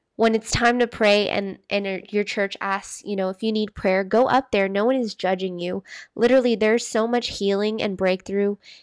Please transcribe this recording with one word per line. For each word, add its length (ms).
when 180
it's 160
time 300
to 60
pray 420
and, 300
and 400
your 140
church 360
asks, 460
you 100
know, 140
if 120
you 100
need 220
prayer, 300
go 240
up 220
there. 180
No 160
one 120
is 180
judging 460
you. 220
Literally, 420
there's 300
so 200
much 320
healing 420
and 160
breakthrough 600